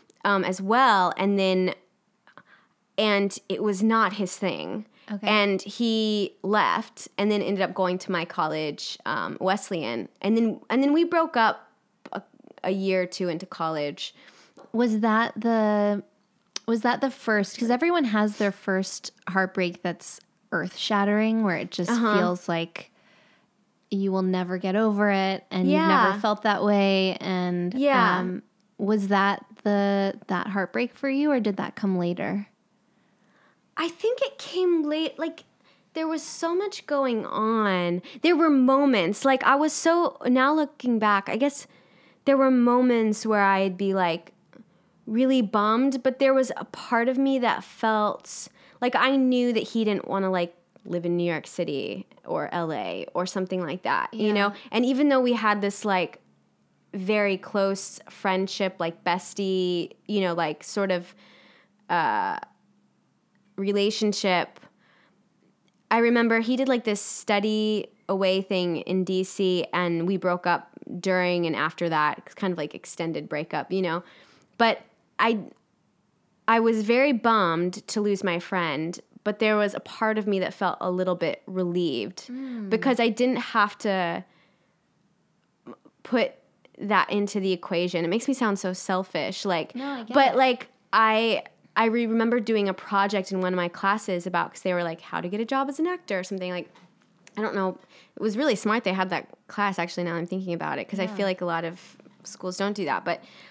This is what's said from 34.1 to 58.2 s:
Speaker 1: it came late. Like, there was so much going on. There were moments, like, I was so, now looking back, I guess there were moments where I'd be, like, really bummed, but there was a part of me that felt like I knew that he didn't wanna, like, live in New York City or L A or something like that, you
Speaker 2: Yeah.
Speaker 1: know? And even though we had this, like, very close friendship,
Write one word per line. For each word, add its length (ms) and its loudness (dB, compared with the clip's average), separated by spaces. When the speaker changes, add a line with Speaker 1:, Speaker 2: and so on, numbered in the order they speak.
Speaker 1:
it 160 -4
came 460 0
late. 340 -2
Like, 280 -8
there 140 -4
was 140 -4
so 320 -4
much 320 -4
going 400 0
on. 800 0
There 140 4
were 160 4
moments, 720 4
like, 180 4
I 120 6
was 180 2
so, 440 2
now 260 4
looking 460 0
back, 300 2
I 80 -2
guess 280 0
there 120 6
were 140 6
moments 720 4
where 160 2
I'd 360 4
be, 180 0
like, 380 0
really 340 4
bummed, 600 2
but 160 0
there 160 4
was 220 2
a 80 -10
part 440 0
of 80 0
me 220 2
that 240 0
felt 840 -2
like 140 -2
I 200 4
knew 380 2
that 160 0
he 140 0
didn't 240 -2
wanna, 220 -2
like, 260 -2
live 200 -6
in 120 0
New 120 0
York 180 -4
City 580 -6
or 280 -4
L 180 -4
A 440 -6
or 100 -2
something 360 -6
like 220 -6
that, 300 -2
you 140 -2
Speaker 2:
Yeah. 60 2
Speaker 1:
know? 200 2
And 140 0
even 240 2
though 100 4
we 140 2
had 280 0
this, 220 -4
like, 360 -2
very 440 0
close 600 -4
friendship, 720 -2